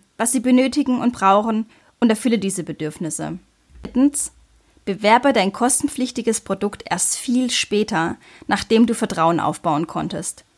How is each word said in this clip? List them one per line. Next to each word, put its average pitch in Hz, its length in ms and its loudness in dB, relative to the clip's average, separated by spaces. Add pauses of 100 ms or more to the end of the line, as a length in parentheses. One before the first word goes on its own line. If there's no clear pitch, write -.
(160)
was 233 140 -2
sie 254 100 0
benötigen 254 600 2
und 240 120 0
brauchen, 214 540 2 (320)
und 240 120 4
erfülle 220 280 0
diese 190 240 -4
Bedürfnisse. 156 760 -8 (440)
Drittens, - 480 0 (540)
bewerbe 220 480 4
dein 196 200 2
kostenpflichtiges 240 880 -2
Produkt 202 460 -6
erst - 280 -2
viel 247 340 0
später, 202 680 -2 (300)
nachdem 226 400 4
du 226 80 0
Vertrauen 170 460 0
aufbauen 156 460 -2
konntest. - 580 -8 (140)